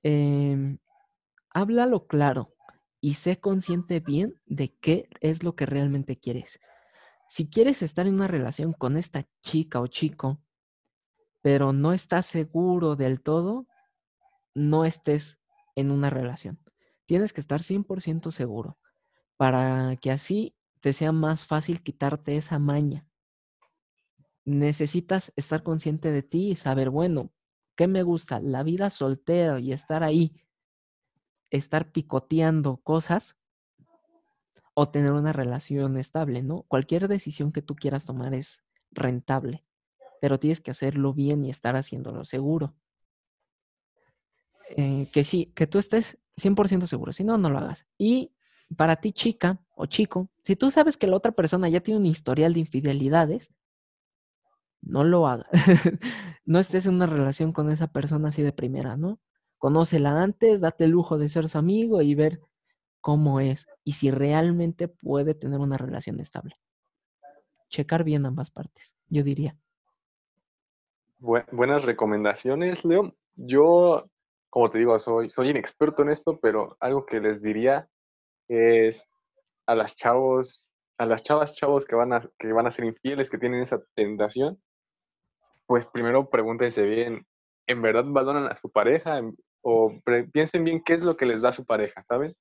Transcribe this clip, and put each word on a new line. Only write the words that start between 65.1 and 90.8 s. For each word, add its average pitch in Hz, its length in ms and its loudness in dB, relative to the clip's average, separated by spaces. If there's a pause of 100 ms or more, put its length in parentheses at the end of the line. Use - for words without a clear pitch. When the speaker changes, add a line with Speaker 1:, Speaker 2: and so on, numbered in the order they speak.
Speaker 1:
tener 139 260 -4
una 139 160 -2
relación 127 460 -8
estable. - 340 -16 (1120)
Checar 160 380 -2
bien 147 200 0
ambas 139 240 -6
partes, - 460 -18 (140)
yo 147 140 0
diría. 143 340 -4 (1600)
Speaker 2:
Bue-, 117 320 0
buenas 135 320 0
recomendaciones, 120 1000 -2
Leo. 180 280 2 (220)
Yo, 160 760 6 (400)
como 117 200 4
te - 80 -2
digo, 117 220 4
soy, 113 300 -2
soy 131 200 0
inexperto 147 520 0
en 143 100 4
esto, 160 280 -2
pero 107 400 0
algo 135 260 -2
que 113 140 -4
les 107 220 0
diría 117 480 0 (580)
es 113 600 4 (580)
a 117 100 4
las 107 200 -2
chavos, 131 760 0 (260)
a 120 80 -2
las 113 180 0
chavas, 151 320 0
chavos 139 300 0
que - 100 -4
van 120 180 2
a, 117 240 -2
que 110 160 -6
van 117 140 2
a 117 40 0
ser 117 140 -6
infieles, 135 440 -4
que - 80 -6
tienen 123 240 -2
esa 127 200 -4 (140)
tentación, 107 640 -2 (1040)
pues 120 200 2
primero 123 440 0
pregúntense 113 540 0
bien, 113 440 -2 (400)
¿en 123 140 -2
verdad 113 260 2
valoran 139 380 0
a - 100 -6
su - 160 -14
pareja? 143 460 2
En-, 113 180 -8 (260)
o 113 420 2
pre-, 120 220 2
piensen 160 380 0
bien 165 200 0